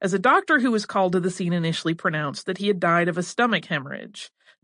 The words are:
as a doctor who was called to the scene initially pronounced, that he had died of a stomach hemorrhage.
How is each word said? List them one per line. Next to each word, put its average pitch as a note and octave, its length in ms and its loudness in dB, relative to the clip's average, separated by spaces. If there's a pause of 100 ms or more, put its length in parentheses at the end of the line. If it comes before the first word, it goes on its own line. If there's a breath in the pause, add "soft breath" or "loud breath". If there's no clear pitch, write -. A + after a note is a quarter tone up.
as F#3+ 140 0
a G3 40 2
doctor D4+ 400 4
who B3 140 2
was G#3+ 120 0
called F#3 280 0
to F#3 80 2
the F3+ 100 -2
scene F3 220 -2
initially E3 420 -2
pronounced, D3+ 520 -4
that F#3+ 120 -4
he G3+ 80 -4
had G3 140 0
died E3+ 260 4
of E3+ 120 -2
a - 40 -2
stomach A3+ 440 0
hemorrhage. - 680 -8 (320 soft breath)